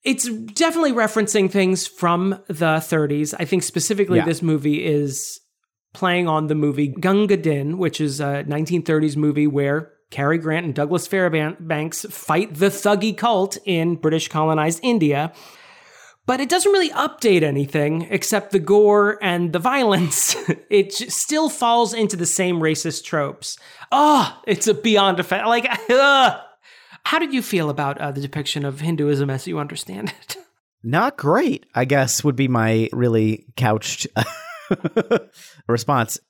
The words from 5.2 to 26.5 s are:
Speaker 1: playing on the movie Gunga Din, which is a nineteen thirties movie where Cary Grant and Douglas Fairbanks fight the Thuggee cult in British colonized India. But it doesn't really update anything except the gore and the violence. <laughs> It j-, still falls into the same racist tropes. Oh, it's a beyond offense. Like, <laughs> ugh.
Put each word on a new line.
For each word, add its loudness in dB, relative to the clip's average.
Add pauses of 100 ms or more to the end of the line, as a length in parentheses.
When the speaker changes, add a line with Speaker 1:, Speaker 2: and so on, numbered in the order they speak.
Speaker 1:
playing 0
on 0
the 0
movie 0
Gunga 2
Din, -2
which -2
is -4
a -4
nineteen -2
thirties 0
movie 2
where -2 (180)
Cary 0
Grant -4
and -4
Douglas -2
Fairbanks -2
fight -2
the 2
Thuggee 0
cult 0
in 0
British 0
colonized 0
India. 0 (960)
But 0
it -2
doesn't 4
really 2
update 2
anything 0
except -2
the 2
gore 4
and 0
the 0
violence. 2
<laughs> -4
It 2
j-, -8
still -2
falls 0
into -2
the -4
same -2
racist -2
tropes. -6 (340)
Oh, 2
it's 0
a 4
beyond 2
offense. -2
Like, 0 (120)
<laughs> -10
ugh. 6 (640)